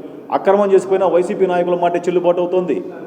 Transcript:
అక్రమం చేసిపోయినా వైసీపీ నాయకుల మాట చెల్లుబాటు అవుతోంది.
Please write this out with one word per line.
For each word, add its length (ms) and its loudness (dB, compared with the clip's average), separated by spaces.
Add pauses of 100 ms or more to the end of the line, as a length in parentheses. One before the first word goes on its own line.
(320)
అక్రమం 400 2
చేసిపోయినా 340 2
వైసీపీ 400 0
నాయకుల 280 0
మాట 220 0
చెల్లుబాటు 440 0
అవుతోంది. 440 -2 (220)